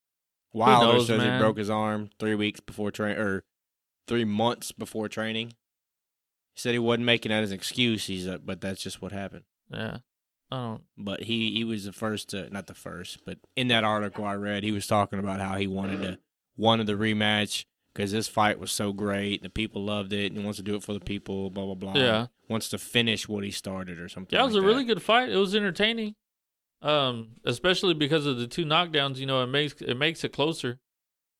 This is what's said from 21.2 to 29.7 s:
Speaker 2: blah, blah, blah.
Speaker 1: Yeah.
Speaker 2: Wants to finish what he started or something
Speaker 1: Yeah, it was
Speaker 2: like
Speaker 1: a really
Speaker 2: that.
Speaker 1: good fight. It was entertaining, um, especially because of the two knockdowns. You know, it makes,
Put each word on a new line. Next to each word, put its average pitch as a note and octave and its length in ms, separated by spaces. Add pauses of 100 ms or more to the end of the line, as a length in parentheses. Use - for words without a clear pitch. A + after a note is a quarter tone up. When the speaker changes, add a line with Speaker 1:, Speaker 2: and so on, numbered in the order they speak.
Speaker 2:
blah, G2 160
blah, G2 80
blah. F#2+ 220
Speaker 1:
Yeah. A#2+ 300 (220)
Speaker 2:
Wants A2 220
to G#2 80
finish A#2 500
what G#2 160
he G2+ 60
started F#2 480
or F2 100
something - 300
Speaker 1:
Yeah, A#3 40
it C4+ 40
was A3+ 80
Speaker 2:
like G3 100
Speaker 1:
a - 20
really B3 180
Speaker 2:
that. A#3 100
Speaker 1:
good E3+ 80
fight. B3 260
It G3 80
was F#3+ 180
entertaining, G#3+ 600 (680)
um, C3 480 (140)
especially F3+ 500
because D3+ 320
of C3+ 120
the A#2+ 80
two E3 200
knockdowns. D3+ 500
You C3+ 100
know, C3 160
it B2+ 40
makes, C#3+ 340